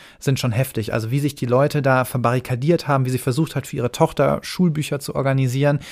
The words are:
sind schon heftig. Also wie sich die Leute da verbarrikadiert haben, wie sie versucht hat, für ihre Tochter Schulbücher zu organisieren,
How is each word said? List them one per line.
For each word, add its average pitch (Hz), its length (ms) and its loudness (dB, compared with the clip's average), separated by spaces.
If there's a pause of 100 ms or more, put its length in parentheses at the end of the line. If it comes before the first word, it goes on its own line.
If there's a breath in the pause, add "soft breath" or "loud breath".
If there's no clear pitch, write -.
(200 loud breath)
sind 135 200 0
schon 123 120 0
heftig. 113 420 -2
Also 110 180 -2
wie 139 80 0
sich 143 160 -2
die - 100 -4
Leute 135 380 2
da 131 220 2
verbarrikadiert 127 840 0
haben, 135 180 2
wie 127 60 0
sie 127 80 0
versucht 143 360 -2
hat, 139 120 -4
für - 80 -10
ihre 120 160 -2
Tochter - 500 2
Schulbücher 151 580 -2
zu - 140 -10
organisieren, 135 640 2 (120)